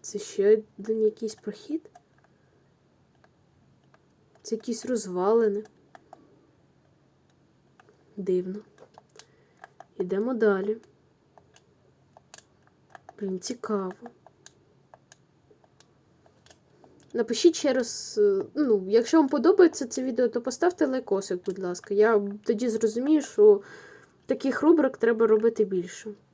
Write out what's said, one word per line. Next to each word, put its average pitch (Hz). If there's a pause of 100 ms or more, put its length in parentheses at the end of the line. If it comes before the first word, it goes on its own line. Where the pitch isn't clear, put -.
Це -
ще 214 (160)
один 220
якийсь 214
прохід? - (2500)
Це -
якісь 233
розвалини. 208 (2500)
Дивно. 185 (1400)
Ідемо 202
далі. 214 (2500)
Блін, 190
цікаво. 202 (3250)
Напишіть 233
ще 277
раз, -
е, 202 (100)
ну, 233
якщо 233
вам 285
подобається 320
це 254
відео, 247
то 233
поставте 330
лайкосик, 202
будь 190
ласка. 180
Я 214 (220)
тоді 233
зрозумію, 233
що 208 (640)
таких -
рубрик 294
треба 226
робити 220
більше. 190 (200)